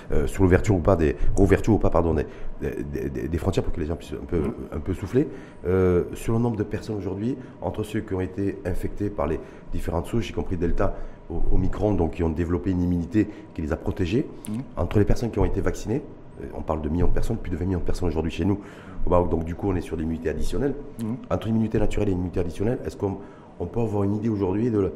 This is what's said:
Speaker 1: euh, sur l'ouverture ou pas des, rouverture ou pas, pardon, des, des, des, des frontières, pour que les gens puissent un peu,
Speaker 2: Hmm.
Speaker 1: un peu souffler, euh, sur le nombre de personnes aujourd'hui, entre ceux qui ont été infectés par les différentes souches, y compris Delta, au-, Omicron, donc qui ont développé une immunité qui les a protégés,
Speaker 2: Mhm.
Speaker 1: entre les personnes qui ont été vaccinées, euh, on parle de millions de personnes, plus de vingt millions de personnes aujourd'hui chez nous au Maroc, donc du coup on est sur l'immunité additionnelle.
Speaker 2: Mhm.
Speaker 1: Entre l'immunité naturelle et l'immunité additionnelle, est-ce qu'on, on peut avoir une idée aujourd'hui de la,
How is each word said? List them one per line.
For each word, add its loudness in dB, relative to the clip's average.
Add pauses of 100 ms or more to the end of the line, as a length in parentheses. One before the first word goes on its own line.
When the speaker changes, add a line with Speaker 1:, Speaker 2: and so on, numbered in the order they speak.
(140)
Speaker 1:
euh, 4
sur 0
l'ouverture 6
ou 2
pas 6
des, 2 (200)
rouverture 6
ou 6
pas, 4
pardon, 4
des, 0 (360)
des, -6
des, -6
des -2
frontières, 0
pour 0
que -2
les -2
gens -4
puissent -12
un -10
peu, 0
Speaker 2:
Hmm. 0 (240)
Speaker 1:
un -4
peu -4
souffler, 0 (400)
euh, 4 (100)
sur -2
le 4
nombre 0
de -2
personnes -6
aujourd'hui, -4 (240)
entre -4
ceux -4
qui -6
ont 0
été -4
infectés -2
par -2
les -2 (340)
différentes -2
souches, -2
y -10
compris -2
Delta, 2 (340)
au-, 2 (100)
Omicron, 4
donc 2
qui -2
ont 4
développé 0
une 2
immunité 2 (260)
qui -6
les -2
a 0
protégés, -2 (220)
Speaker 2:
Mhm. -6 (160)
Speaker 1:
entre 0
les 6
personnes 4
qui -2
ont 4
été 2
vaccinées, -2 (400)
euh, -12 (100)
on -8
parle -2
de -4
millions 4
de 8
personnes, 4
plus -6
de -4
vingt -2
millions 0
de -4
personnes 2
aujourd'hui 0
chez -2
nous 0 (440)
au 4
Maroc, 4
donc 0
du -6
coup -2
on 2
est 0
sur -6
l'immunité -2
additionnelle. 0 (300)
Speaker 2:
Mhm. -4 (120)
Speaker 1:
Entre -2
l'immunité 0
naturelle 2
et 2
l'immunité -2
additionnelle, -2
est-ce -8
qu'on, -2 (420)
on -4
peut -2
avoir 0
une 0
idée -2
aujourd'hui 0
de 2
la, 2